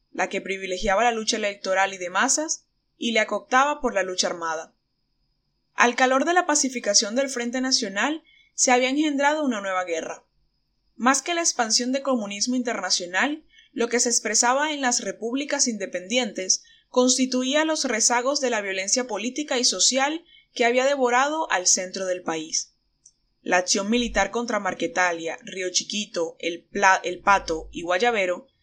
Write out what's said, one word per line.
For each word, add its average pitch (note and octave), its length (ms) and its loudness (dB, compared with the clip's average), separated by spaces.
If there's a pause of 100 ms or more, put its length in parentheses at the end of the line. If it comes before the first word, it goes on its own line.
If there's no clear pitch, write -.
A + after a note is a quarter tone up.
(100)
la F#3 180 -2
que F#3+ 120 -6
privilegiaba F#3+ 640 -2
la A#3+ 80 4
lucha A3 240 -2
electoral G3 580 0
y F#3+ 40 -12
de F3 120 -8
masas, G#3+ 540 0 (340)
y A3+ 140 -2
la G#3+ 140 2
que G#3+ 80 -2
optaba C4+ 480 2
por A#3 100 0
la G3 100 2
lucha F#3 240 -2
armada. E3 480 -6 (1000)
Al A#3+ 220 4
calor C4 280 4
de E4 80 2
la F4 140 2
pacificación A#3+ 680 0
del C4+ 140 0
Frente A#3+ 320 -4
Nacional, B3+ 640 0 (320)
se - 180 2
había B3 160 4
engendrado D4 560 2
una A#3 160 0
nueva F#3+ 240 -2
guerra. D#3+ 400 -6 (720)
Más B3+ 260 2
que F4 140 -4
la E4+ 80 0
expansión A#3+ 500 0
del C#4 80 0
comunismo A#3+ 560 -2
internacional, G#3 880 -2 (300)
lo A#3 160 0
que A#3+ 100 2
se B3 80 0
expresaba A#3+ 640 2
en C#4+ 80 -6
las B3 200 0
repúblicas C4 680 -2
independientes F#3+ 960 -2 (240)
constituía B3+ 800 2
los D#4 180 -2
rezagos A#3+ 560 0
de B3+ 80 0
la A3 140 -2
violencia G3 440 -2
política B3+ 520 -4
y B3+ 60 0
social C4+ 600 0 (300)
que B3 100 2
había B3+ 220 4
devorado C#4 640 2
al F3+ 160 0
centro F#3+ 400 0
del F3+ 160 -2
país. D#3+ 500 -6 (720)
La F3+ 160 4
acción G3 320 0
militar G#3 400 0
contra A3+ 280 -2
Marquetalia, F3 840 -2
Río F#3 280 -6
Chiquito, F3+ 680 -4
El E3+ 260 -6
Pla-, F#3+ 400 4
El F3+ 160 -6
Pato F#3+ 500 0
y F3 120 -10
Guayabero F#3 640 0 (140)